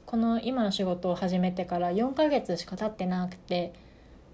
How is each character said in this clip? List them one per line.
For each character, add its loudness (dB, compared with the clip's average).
こ -2
の 4
今 0
の 2
仕 0
事 0
を 2
始 0
め 4
て -4
か -2
ら 0
四 0
ヶ 4
月 0
し -6
か -10
経 -2
っ -6
て -4
な 0
く -14
て、 -4